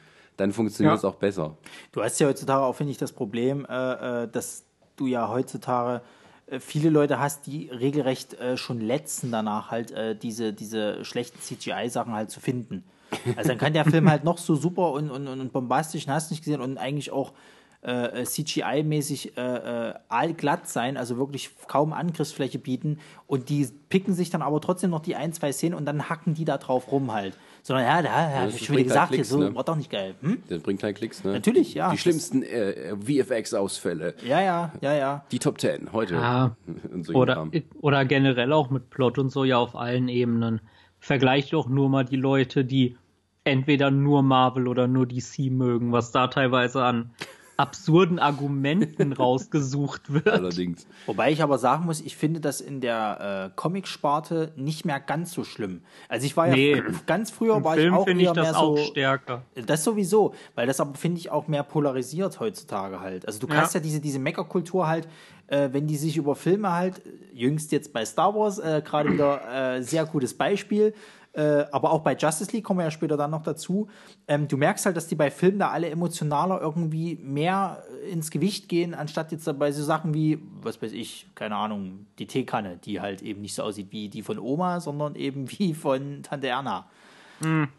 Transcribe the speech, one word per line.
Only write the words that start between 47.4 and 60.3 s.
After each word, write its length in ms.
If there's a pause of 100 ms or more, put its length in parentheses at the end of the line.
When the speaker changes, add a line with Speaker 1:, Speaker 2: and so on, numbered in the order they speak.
Speaker 2:
absurden 600
Argumenten 920
Speaker 1:
<laughs> 20
Speaker 2:
rausgesucht 960
wird. 160
Speaker 1:
Allerdings. 580 (200)
Speaker 3:
Wobei 260
ich 100
aber 140
sagen 300
muss, 160
ich 140
finde 240
das 200
in 220
der, 680
äh, 60
Comic-Sparte 1000
nicht 280
mehr 160
ganz 320
so 120
schlimm. 360 (280)
Also 180
ich 100
war 120
ja 60
Speaker 2:
Nee. 260
Speaker 3:
f-, 260
ganz 240
früher 260
Speaker 2:
Im 80
Speaker 3:
war 120
ich 60
Speaker 2:
Film 120
Speaker 3:
auch 100
Speaker 2:
finde 180
ich 60
Speaker 3:
eher 60
Speaker 2:
das 180
Speaker 3:
mehr 80
Speaker 2:
auch 160
Speaker 3:
so 80
Speaker 2:
stärker. 580 (220)
Speaker 3:
Das 200
sowieso, 500 (200)